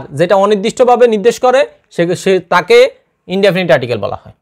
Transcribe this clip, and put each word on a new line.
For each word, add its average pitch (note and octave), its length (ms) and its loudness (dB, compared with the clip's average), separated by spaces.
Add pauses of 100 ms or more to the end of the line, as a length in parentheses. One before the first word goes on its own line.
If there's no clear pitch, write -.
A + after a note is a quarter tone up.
(160)
যেটা F3+ 200 0
অনির্দিষ্টভাবে G#3+ 720 0
নির্দেশ A3 320 -2
করে, B3+ 280 0 (240)
সে, F3 240 -4
সে, F#3 240 -2
তাকে A#3 500 2 (380)
ইনডেফিনিট F#3 440 0
আর্টিকেল A#2+ 280 0
বলা G2 160 -8
হয়। - 260 -20